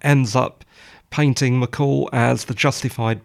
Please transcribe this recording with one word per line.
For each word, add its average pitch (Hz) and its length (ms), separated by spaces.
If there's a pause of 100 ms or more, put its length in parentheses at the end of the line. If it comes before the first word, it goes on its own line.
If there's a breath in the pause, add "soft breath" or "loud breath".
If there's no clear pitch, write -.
ends 135 340
up - 280 (460 loud breath)
painting 131 500
McCall 139 520
as 120 320
the 123 100
justified 113 720